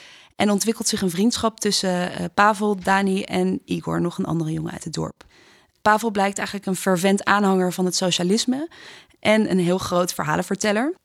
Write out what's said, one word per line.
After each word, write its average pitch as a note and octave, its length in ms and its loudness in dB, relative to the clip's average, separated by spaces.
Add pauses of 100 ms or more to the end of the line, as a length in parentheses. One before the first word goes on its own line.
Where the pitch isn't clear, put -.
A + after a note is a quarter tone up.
(360)
En G#3 140 2
ontwikkelt G#3 380 0
zich G#3 140 -2
een F#3 80 2
vriendschap A3 500 0
tussen, F#3 520 -2
eh, F3 120 -6 (100)
Pavel, G#3 480 2
Dani G3 400 2
en F#3 420 -2
Igor, E3+ 360 -4
nog F3 180 -2
een F#3+ 60 -4
andere D#3+ 280 -2
jongen D#3+ 200 -6
uit - 120 -12
het D#3+ 80 -10
dorp. - 340 -8 (560)
Pavel G#3+ 280 2
blijkt G3 280 0
eigenlijk G3+ 280 -6
een F#3 100 0
fervent G3 480 2
aanhanger F#3+ 480 4
van F#3 120 -2
het F3+ 120 -2
socialisme A3 720 0 (520)
en G#3+ 300 2
een F#3 80 2
heel F3+ 200 2
groot F3+ 360 0
verhalenverteller. G3+ 800 -2 (100)